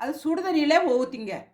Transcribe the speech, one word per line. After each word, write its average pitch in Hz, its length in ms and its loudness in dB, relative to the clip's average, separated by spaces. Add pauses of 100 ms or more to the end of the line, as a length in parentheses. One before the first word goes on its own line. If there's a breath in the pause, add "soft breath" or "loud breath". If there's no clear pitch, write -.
அது 262 120 -4 (100)
சுடுதண்ணியிலே 320 560 2 (180)
ஊத்திங்க. 247 380 -4 (200)